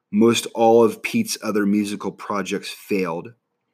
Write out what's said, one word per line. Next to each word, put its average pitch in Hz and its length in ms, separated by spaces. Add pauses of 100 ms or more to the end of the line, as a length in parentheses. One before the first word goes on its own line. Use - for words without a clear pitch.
Most 113 460
all 113 260
of 110 220
Pete's - 400
other 104 220
musical 101 480
projects 98 560
failed. 92 640 (400)